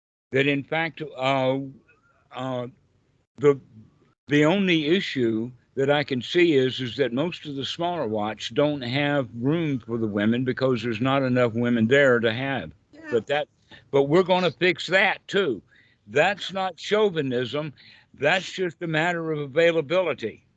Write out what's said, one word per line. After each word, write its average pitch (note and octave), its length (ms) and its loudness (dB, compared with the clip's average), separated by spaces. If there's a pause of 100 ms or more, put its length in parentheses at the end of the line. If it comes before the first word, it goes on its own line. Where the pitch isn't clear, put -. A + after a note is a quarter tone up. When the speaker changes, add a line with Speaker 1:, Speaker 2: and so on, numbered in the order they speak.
(320)
Speaker 1:
That C3+ 160 2
in C#3 160 0
fact, D#3+ 380 -4 (140)
uh, C3 440 0 (720)
uh, B2+ 360 -8 (680)
the, C#3 220 4 (680)
the D3 180 4
only E3+ 420 2
issue B2 640 0 (240)
that C3+ 160 0
I D3 120 2
can C3 180 -4
see F3 320 2
is, C3 280 2
is A#2 160 -6
that B2+ 160 0
most D#3+ 320 -4
of D3 100 -10
the C3+ 100 -6
smaller E3+ 420 -6
Wats G#2+ 420 -6
don't C#3+ 320 0
have C#3 480 -2 (100)
room D3 400 0
for A2+ 180 -6
the A2 100 -2
women G#2+ 360 0
because B2 380 0
there's A2+ 200 -4
not C3+ 200 2
enough B2 320 2
women A#2+ 340 2
there C3 320 6
to A2+ 140 0
have. B2 380 -6 (220)
Speaker 2:
Yeah. - 80 -20 (100)
Speaker 1:
But - 160 0
that, D3 200 -2 (440)
but C#3 120 4
we're D#3+ 200 4
gonna F3+ 280 2
fix - 360 -2
that F#3+ 400 0
too. E3 340 -2 (460)
That's D#3+ 440 0
not F#3+ 280 -6
chauvinism. D3 960 -2 (400)
That's E3 380 -2
just F3+ 300 -6
a F3 60 -6
matter E3 440 0
of D3+ 80 -4
availability. D3+ 1080 0 (120)